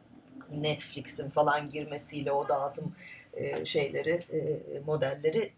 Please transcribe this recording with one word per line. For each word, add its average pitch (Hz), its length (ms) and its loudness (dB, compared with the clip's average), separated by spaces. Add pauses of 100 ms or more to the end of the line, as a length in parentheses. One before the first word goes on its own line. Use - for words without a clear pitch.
(500)
Netflix'in 147 800 -2
falan 147 360 4
girmesiyle 147 680 0
o 143 160 2
dağıtım, 143 460 0 (400)
e, 143 300 -4
şeyleri, 143 460 2
e, 156 760 -2
modelleri 151 720 2